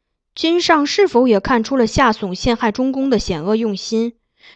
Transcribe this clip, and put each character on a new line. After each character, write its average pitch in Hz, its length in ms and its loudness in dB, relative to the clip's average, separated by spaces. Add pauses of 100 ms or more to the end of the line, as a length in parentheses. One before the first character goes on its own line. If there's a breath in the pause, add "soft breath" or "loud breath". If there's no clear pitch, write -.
(340)
金 339 260 0
上 311 240 2
是 392 220 2
否 254 220 2
也 208 100 4
看 240 240 0
出 269 140 -4
了 233 100 2
夏 240 260 2
竦 190 220 -6
陷 233 220 -2
害 220 160 -2
中 262 180 -2
宫 269 180 -2
的 220 120 2
险 160 240 -6
恶 208 100 0
用 220 220 -2
心？ 226 380 -4 (420 soft breath)